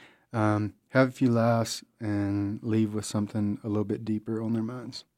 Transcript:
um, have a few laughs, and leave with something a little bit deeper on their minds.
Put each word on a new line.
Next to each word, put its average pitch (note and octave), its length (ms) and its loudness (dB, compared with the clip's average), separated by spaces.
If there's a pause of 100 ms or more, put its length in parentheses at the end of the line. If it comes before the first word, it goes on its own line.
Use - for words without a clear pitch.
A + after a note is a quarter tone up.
(320)
um, G#2+ 420 0 (160)
have C3 200 4
a - 20 -8
few B2 200 2
laughs, A#2 520 2 (160)
and G2+ 640 -2
leave A2 300 2
with G#2 120 -4
something G#2 580 -2
a A#2 40 -6
little G#2 160 0
bit G#2 200 -4
deeper A2 380 -4
on A2+ 120 -2
their A2 100 0
minds. B2 420 -10 (120)